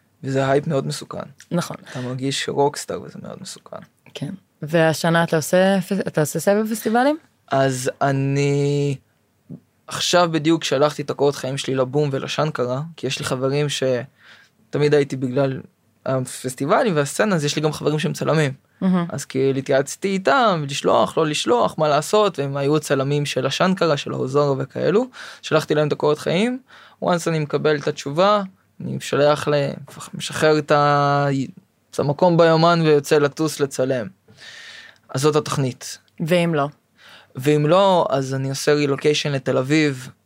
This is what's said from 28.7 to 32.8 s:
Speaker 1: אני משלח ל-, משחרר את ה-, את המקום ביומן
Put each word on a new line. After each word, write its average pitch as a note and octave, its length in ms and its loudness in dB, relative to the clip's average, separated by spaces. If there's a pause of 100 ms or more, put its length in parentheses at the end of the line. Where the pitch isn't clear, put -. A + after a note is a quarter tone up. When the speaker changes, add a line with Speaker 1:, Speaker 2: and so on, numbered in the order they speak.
Speaker 1:
אני C3 160 -8
משלח C#3+ 520 2
ל-, C#3+ 220 0 (440)
משחרר D#3 440 0
את D3+ 120 -4
ה-, C#3+ 560 4 (640)
את - 80 -6
המקום D3+ 380 2
ביומן E3 480 6